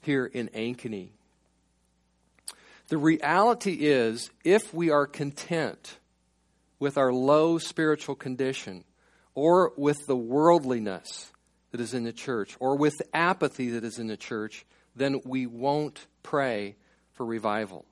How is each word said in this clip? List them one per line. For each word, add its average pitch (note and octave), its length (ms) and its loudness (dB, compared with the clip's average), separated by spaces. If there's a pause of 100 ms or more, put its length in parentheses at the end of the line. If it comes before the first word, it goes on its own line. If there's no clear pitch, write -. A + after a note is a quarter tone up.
here C3+ 240 0
in A#2 240 -6
Ankeny. A2 600 -8 (1800)
The D#3 100 0
reality E3+ 760 2 (100)
is, A#2+ 420 2 (140)
if G3+ 280 4
we E3 200 0
are C#3+ 160 4
content C#3+ 880 -6 (800)
with C#3 200 -2
our C3 140 4
low D3+ 460 4
spiritual D#3 580 -2
condition B2+ 680 -6 (500)
or E3+ 440 6
with C#3+ 280 0
the C3+ 100 0
worldliness B2+ 1160 2 (400)
that A#2+ 80 -10
is A#2 140 -6
in B2 100 -4
the A#2 100 -6
church A#2 460 -6
or C3 160 0
with D3 260 0 (120)
apathy D#3+ 560 0
that A#2 160 -6
is A2 120 -8
in A#2 100 -6
the G#2+ 100 -6
church, G#2+ 480 -10 (300)
then C3+ 300 -2
we B2+ 220 -4
won't C#3 580 -4 (160)
pray A2+ 540 -2 (380)
for B2 120 -8
revival. G#2+ 680 -4